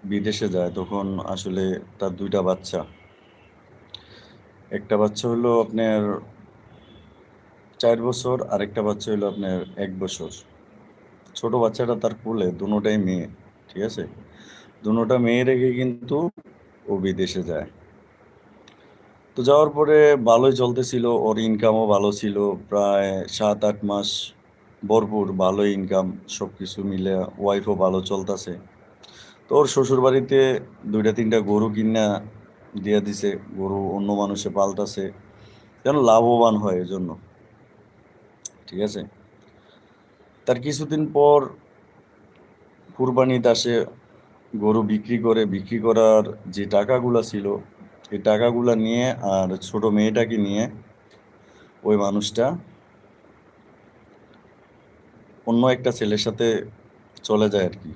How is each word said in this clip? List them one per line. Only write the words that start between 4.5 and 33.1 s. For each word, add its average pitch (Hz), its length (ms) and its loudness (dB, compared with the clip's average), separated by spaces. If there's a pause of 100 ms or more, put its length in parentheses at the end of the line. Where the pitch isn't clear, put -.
একটা 107 260 -4
বাচ্চা 107 320 0
হলো 117 320 2
আপনার 110 400 0 (1800)
চার 117 240 2
বছর, 123 340 -2 (140)
আর 101 120 -2
একটা 104 200 -6
বাচ্চা 104 300 -4
হলো 104 160 -2
আপনার 95 300 -4 (180)
এক 95 220 -8
বছর। 92 320 -8 (1040)
ছোট 117 200 -4
বাচ্চাটা 117 420 0
তার 110 180 -4 (100)
কোলে, 110 260 -2
দুটোটাই 104 480 -2
মেয়ে, 92 280 -2 (420)
ঠিক 95 140 -8
আছে? 110 200 -6 (800)
দুটোটা 113 360 0
মেয়ে 120 260 2
রেখে 127 280 2
কিন্তু 123 440 -4 (720)
ও - 80 -2
বিদেশে 92 460 -2
যায়। 80 260 -6 (1700)
তো 131 80 -6
যাওয়ার 147 280 6
পরে 147 460 6
ভালোই 120 360 6
চলতেছিল, 123 540 -2
ওর 110 320 2
ইনকামও 110 480 2
ভালো 101 260 2
ছিল, 104 240 -4 (320)
প্রায় 98 600 0
সাত 104 360 -2
আট 104 200 0
মাস 101 240 -2 (760)
ভরপুর 107 500 0
ভালো 95 320 0
ইনকাম, 95 420 0 (220)
সব 98 200 -8 (100)
কিছু 95 240 -12
মিলে 95 320 -2 (240)
ওয়াইফও 101 360 0
ভালো 92 260 0
চলতেছে। 95 540 -6 (920)
তো 135 80 2
ওর 147 100 6
শ্বশুরবাড়িতে 131 920 4 (260)
দুইটা 107 260 2
তিনটা 113 280 0
গরু 104 300 2
কিনা 110 360 0 (800)
দিয়া 104 160 2
দিছে, 101 300 -4 (260)